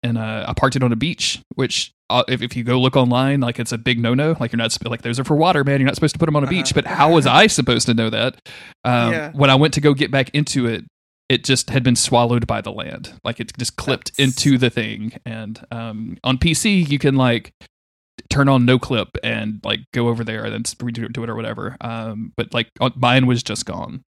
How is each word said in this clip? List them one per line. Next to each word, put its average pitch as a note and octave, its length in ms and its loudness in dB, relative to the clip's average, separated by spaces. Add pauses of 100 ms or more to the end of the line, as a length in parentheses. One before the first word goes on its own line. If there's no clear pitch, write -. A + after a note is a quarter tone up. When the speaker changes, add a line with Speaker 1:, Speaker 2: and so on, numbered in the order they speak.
Speaker 1:
And, A#2 140 -2
uh, A2 300 -6
I A#2+ 60 -4
parked C3+ 220 2
it C3 80 0
on B2 80 2
a - 40 2
beach, - 440 -4 (160)
which, - 360 -4 (180)
uh, B2 180 2
if, B2 140 -2
if A#2+ 140 -8
you A#2+ 80 -4
go B2 160 2
look B2+ 160 2
online, C3 440 2
like, A#2+ 200 -2
it's A#2 120 -6
a A#2+ 60 -4
big A#2 220 0
no-no. C3 400 2
Like, A2+ 120 -4
you're A#2+ 60 -2
not A2+ 160 0
sp-, - 160 -8
like, A#2 120 -8
those A#2+ 180 -4
are C3+ 40 -2
for D3 120 0
water, D#3+ 280 4
man. C#3 160 2
You're C3 80 4
not C3+ 80 0
supposed - 200 0
to - 40 -8
put E3+ 100 2
'em D3+ 60 0
on C#3+ 80 2
a C3 40 -2
Speaker 2:
Uh-huh. C#3 40 -2
Speaker 1:
beach, F3 240 -2
but D3 100 2
how D3+ 280 2
was D3+ 120 6
Speaker 2:
<laughs> C3 180 6
Speaker 1:
I A3 40 6
supposed A#2+ 400 0
to A#2+ 60 2
know A2+ 160 0
that? A2 260 -2 (480)
Um, A#2+ 300 2
Speaker 2:
Yeah. D#3 200 -6
Speaker 1:
when C#3 160 4
I C3+ 60 8
went C#3+ 200 4
to - 60 -2
go D3 120 6
get C3 180 -2
back C3+ 220 0
into C#3+ 340 0
it, A2 180 -4 (440)
it C3 140 2
just - 280 0
had B2+ 120 0
been B2 140 4
swallowed A#2+ 500 2
by G#2+ 140 -4
the G#2 100 -8
land. - 400 -12 (140)
Like, - 160 -6
it - 160 -10
just B2 180 -8
clipped - 400 -6
Speaker 2:
That's C3+ 220 0
Speaker 1:
into C#3 200 2
the B2 120 2
thing. G#2+ 440 -6 (120)
And, A2 340 -12 (120)
um, A2 520 -10
on C3 140 2
P E3 160 2
C, G3+ 260 2
you D3 200 0
can, C3+ 180 2
like, A#2+ 340 0 (760)
turn C#3 180 4
on C3+ 180 6
no B2+ 140 6
clip A2+ 300 -4 (140)
and, A2 400 -4
like, G#2 180 -4 (120)
go A#2+ 140 0
over A#2 160 -2
there A2 220 -8
and A2 80 -6
then A2 120 -8
s-, - 100 -8
redo A#2 280 -6
it, A2 80 -8
do A#2 120 -8
it A#2 60 -8
or A2 60 -6
whatever. A2 460 -6
Um, A2+ 560 -8
but, - 160 -6
like, - 160 -2 (100)
on, B2+ 160 0
mine B2+ 300 4
was B2 180 2
just - 220 -8
gone. - 380 -10 (100)